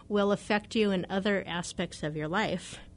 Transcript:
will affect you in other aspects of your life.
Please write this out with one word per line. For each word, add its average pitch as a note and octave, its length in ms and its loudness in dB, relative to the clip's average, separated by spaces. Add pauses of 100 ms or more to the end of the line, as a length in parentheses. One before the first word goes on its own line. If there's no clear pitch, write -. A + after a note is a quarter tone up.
will G3+ 240 4
affect G#3 420 0
you G#3+ 160 4
in F#3 180 0
other G3 380 2
aspects E3+ 560 -6
of D3+ 140 -2
your D3+ 120 -2
life. F#3 500 -2 (180)